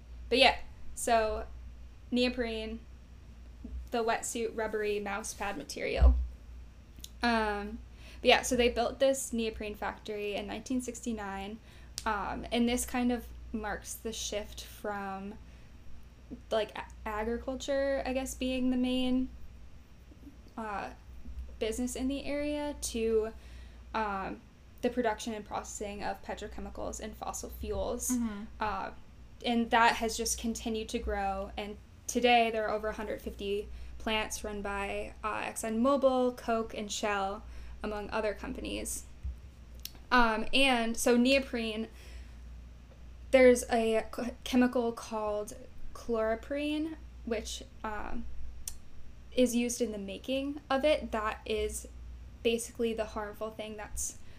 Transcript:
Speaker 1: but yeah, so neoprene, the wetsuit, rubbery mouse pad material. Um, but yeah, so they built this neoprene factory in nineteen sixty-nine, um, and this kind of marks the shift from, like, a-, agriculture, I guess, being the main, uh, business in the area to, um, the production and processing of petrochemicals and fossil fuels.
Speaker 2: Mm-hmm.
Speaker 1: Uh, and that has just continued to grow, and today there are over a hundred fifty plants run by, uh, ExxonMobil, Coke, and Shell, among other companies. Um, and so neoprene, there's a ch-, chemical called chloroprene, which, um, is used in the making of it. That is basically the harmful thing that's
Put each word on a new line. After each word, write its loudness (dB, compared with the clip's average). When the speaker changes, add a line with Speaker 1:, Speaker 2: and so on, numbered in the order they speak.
Speaker 1:
but 6
yeah, 10
so 4
neoprene, 2
the 2
wetsuit, 0
rubbery 0
mouse -4
pad -4
material. 6
Um, 2
but 4
yeah, 10
so 0
they 6
built 0
this 4
neoprene -2
factory -4
in -4
nineteen -2
sixty-nine, -6
um, 0
and 6
this 2
kind 2
of 0
marks -6
the -6
shift -4
from, -6
like, 2
a-, -12
agriculture, 0
I -2
guess, -2
being 0
the 2
main, 2
uh, -6
business 0
in 0
the -2
area -2
to, 2
um, -2
the 2
production 0
and -6
processing -6
of -4
petrochemicals -8
and -8
fossil -6
fuels. -2
Speaker 2:
Mm-hmm. 2
Speaker 1:
Uh, -2
and 4
that 8
has 0
just 0
continued -2
to -2
grow, -2
and -6
today 8
there 2
are 2
over -2
a 0
hundred -4
fifty -2
plants 0
run -4
by, -4
uh, -2
ExxonMobil, 4
Coke, 0
and -6
Shell, 0
among -4
other 0
companies. -6
Um, 6
and 6
so 6
neoprene, 4
there's 12
a 4
ch-, -4
chemical 4
called -4
chloroprene, 0
which, -4
um, -2
is 6
used 2
in 2
the -6
making -4
of 4
it. 4
That -2
is -2
basically 2
the -2
harmful -6
thing -10
that's -6